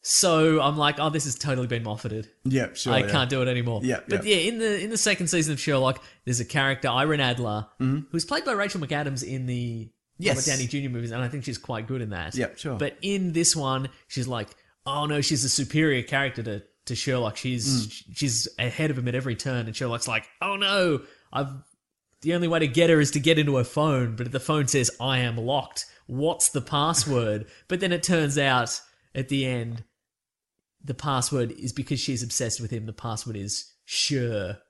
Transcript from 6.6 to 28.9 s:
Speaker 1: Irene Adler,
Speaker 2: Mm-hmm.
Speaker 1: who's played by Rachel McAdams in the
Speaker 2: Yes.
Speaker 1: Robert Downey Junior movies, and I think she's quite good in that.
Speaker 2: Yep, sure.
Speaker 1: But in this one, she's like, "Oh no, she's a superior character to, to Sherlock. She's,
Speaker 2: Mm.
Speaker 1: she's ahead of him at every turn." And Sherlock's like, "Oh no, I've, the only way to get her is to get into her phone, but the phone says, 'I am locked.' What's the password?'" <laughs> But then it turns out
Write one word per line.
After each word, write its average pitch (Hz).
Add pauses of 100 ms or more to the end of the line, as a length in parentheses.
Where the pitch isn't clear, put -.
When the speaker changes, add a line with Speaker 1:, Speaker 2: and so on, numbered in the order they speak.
Speaker 1:
Irene 143
Adler, 117 (140)
Speaker 2:
Mm-hmm. 135
Speaker 1:
who's 170
played 302
by 269
Rachel 202
McAdams 139
in 131
the 120 (280)
Speaker 2:
Yes. 170 (120)
Speaker 1:
Robert 135
Downey 127
Junior 139
movies, 117
and 120
I 127
think 143
she's 120
quite 113
good 131
in 107
that. 87
Speaker 2:
Yep, 123
sure. 135
Speaker 1:
But 139
in 190
this 165
one, 135 (180)
she's 127
like, 117 (360)
"Oh 147
no, 147
she's 139
a 131
superior 143
character 135
to, 107 (220)
to 123
Sherlock. 120
She's, 123
Speaker 2:
Mm. - (140)
Speaker 1:
she's 123 (100)
ahead 147
of 127
him 123
at 123
every 127
turn." 123
And 107
Sherlock's 117
like, 113 (160)
"Oh 196
no, 196 (320)
I've, 139 (720)
the 160
only 175
way 165
to 156
get 165
her 160
is 139
to 151
get 156
into 147
her 120
phone, 131
but 120
the 135
phone 151
says, 127
'I 131
am 120
locked.' 127 (220)
What's 143
the 139
password?'" 131 (120)
<laughs> -
But 180
then 190
it 170
turns 151
out 127 (360)